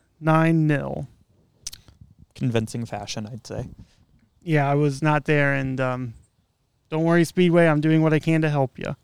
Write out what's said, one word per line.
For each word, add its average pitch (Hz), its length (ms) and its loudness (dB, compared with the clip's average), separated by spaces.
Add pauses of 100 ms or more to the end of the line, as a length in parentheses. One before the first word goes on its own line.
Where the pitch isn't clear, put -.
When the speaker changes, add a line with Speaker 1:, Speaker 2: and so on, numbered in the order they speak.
(200)
Speaker 1:
nine 160 460 2
nil. 143 420 -4 (1300)
Speaker 2:
Convincing 117 500 -4
fashion, 104 420 -10
I'd 113 200 -16
say. 110 220 -10 (760)
Speaker 1:
Yeah, 147 280 0
I 143 40 2
was 147 280 0
not 151 220 0
there, 143 300 2
and, 131 260 -4
um, 127 340 -6 (720)
don't 160 140 -4
worry, 170 220 4
Speedway, 170 420 4
I'm 151 140 2
doing 160 220 2
what 160 100 2
I 156 80 2
can 160 220 0
to 156 80 0
help 139 280 -2
you. - 260 -8